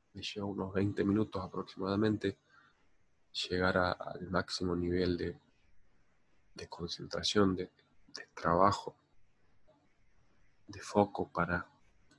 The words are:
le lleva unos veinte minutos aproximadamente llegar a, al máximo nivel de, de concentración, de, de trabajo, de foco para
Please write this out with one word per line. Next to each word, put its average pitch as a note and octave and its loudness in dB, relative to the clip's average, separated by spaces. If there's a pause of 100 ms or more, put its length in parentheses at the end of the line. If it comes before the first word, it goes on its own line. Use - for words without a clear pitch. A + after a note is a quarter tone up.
(120)
le F#2+ -14
lleva G2+ -6
unos F#2+ -4
veinte G2 0
minutos G2+ 2
aproximadamente G2 0 (960)
llegar F#2 0
a, F2+ 4
al - -8
máximo F2+ -2
nivel F2 0
de, F2 -6 (1160)
de - -14
concentración, F2+ 0
de, F#2 -6 (380)
de - -18
trabajo, F2 4 (1700)
de G2 -12
foco - 2
para F2 -2 (520)